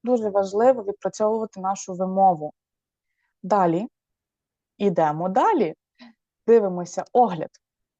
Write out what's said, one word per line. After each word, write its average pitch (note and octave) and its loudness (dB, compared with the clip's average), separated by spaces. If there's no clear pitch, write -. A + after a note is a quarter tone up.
дуже A3+ 0
важливо G3+ 0
відпрацьовувати G#3+ -4
нашу F#3+ -6
вимову. F#3 0
Далі. F#3+ 0
Ідемо E3+ 0
далі. B3+ 0
Дивимося F#3 2
огляд. F#3+ 2